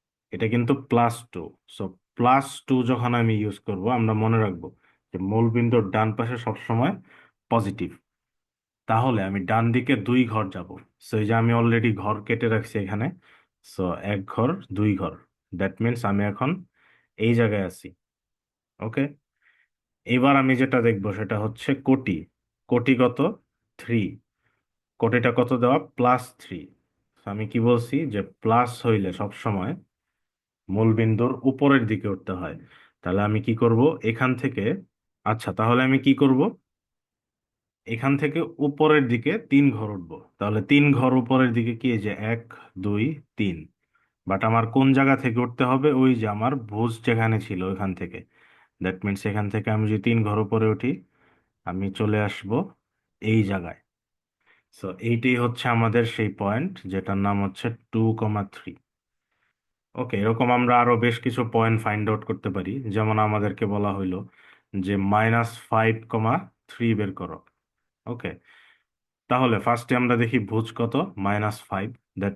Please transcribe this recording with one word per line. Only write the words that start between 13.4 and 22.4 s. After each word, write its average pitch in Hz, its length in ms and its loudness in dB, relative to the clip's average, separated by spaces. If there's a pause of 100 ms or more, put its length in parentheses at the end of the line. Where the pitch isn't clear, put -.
So, 95 120 -6 (280)
এক 98 80 -4 (140)
ঘর, 113 140 0 (280)
দুই 104 140 2 (120)
ঘর। 80 120 -6 (460)
That 95 220 -2
means 117 180 0 (100)
আমি 101 120 0 (100)
এখন 127 180 -4 (760)
এই 117 140 4
জায়গায় 104 300 0
আছি। - 180 -18 (1000)
ওকে? 139 180 -2 (1080)
এবার 135 280 6
আমি 131 180 2
যেটা 131 260 2
দেখব, 107 180 2 (140)
সেটা 107 260 -4
হচ্ছে 113 260 -6 (180)
কোটি। 120 300 2 (520)